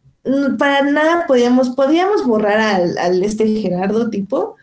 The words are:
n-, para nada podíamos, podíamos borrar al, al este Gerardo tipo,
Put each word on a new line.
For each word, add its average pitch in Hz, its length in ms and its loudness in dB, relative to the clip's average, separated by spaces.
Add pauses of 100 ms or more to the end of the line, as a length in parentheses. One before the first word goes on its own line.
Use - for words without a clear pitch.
(240)
n-, 262 340 0
para 277 260 0
nada 311 440 0
podíamos, 254 420 2
podíamos 330 560 0
borrar 214 340 2
al, 196 380 0
al 180 260 0
este 214 240 -2
Gerardo 208 640 -2
tipo, 262 540 -4